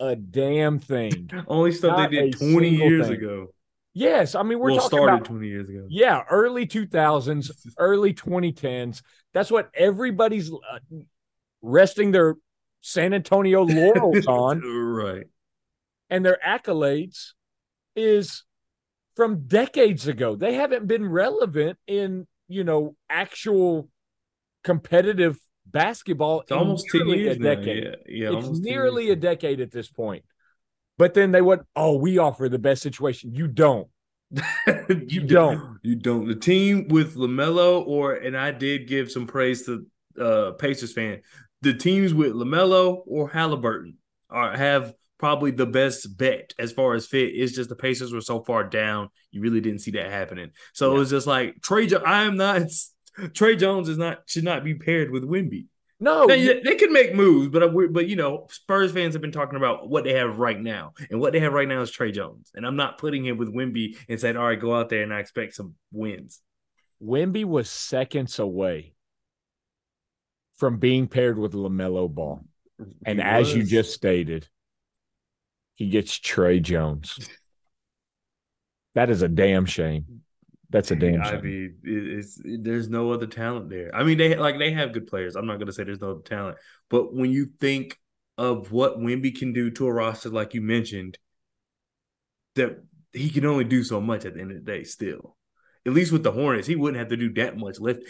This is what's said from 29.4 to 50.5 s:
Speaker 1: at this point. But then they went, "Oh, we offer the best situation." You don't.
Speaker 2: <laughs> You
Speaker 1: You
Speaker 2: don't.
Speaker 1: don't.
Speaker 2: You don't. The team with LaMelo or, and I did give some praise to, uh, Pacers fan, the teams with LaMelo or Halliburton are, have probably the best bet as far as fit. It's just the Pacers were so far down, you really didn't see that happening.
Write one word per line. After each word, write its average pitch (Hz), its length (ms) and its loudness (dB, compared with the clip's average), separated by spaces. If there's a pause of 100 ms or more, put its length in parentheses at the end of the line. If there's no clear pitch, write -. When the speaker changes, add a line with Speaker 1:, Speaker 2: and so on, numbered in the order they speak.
Speaker 1:
at 120 100 -6
this 117 180 -10
point. 104 360 -8 (720)
But 175 180 4
then 196 180 6
they 180 100 8
went, 185 200 6 (140)
"Oh, 156 200 2
we 180 220 2
offer 131 300 2
the 123 100 -2
best 131 240 0
situation." 127 520 -6
You 156 140 -2
don't. 127 400 4 (420)
Speaker 2:
<laughs> 143 80 -8 (500)
You 180 180 0
Speaker 1:
You 170 200 -4
Speaker 2:
don't. 156 320 6
Speaker 1:
don't. 117 240 -16
Speaker 2:
You 117 140 0
don't. 117 320 -2
The 113 60 -2
team 190 540 2
with 156 280 4
LaMelo 156 680 2
or, 143 280 0
and 131 220 -6
I 143 160 -4
did 135 360 -4
give 131 220 -4
some 123 160 -6
praise 127 400 -2
to, 120 180 -8 (340)
uh, 107 340 0
Pacers 131 420 -4
fan, 107 260 -6 (400)
the 139 140 2
teams 185 400 0
with 151 180 2
LaMelo 180 720 2
or 151 220 -4
Halliburton 120 680 -4 (340)
are, 120 260 -2
have 139 380 0 (240)
probably 147 320 0
the 127 160 0
best 123 500 -2
bet 127 420 -2
as 117 140 -8
far 127 220 0
as 113 120 -4
fit. 131 280 0
It's 123 180 -2
just 123 160 -8
the 120 80 -14
Pacers 127 360 -4
were 113 100 -8
so 117 180 -6
far 113 240 -2
down, 107 440 -4 (220)
you 101 120 -12
really 113 180 0
didn't 107 200 -4
see 110 120 -10
that 95 180 -6
happening. 90 400 -10 (220)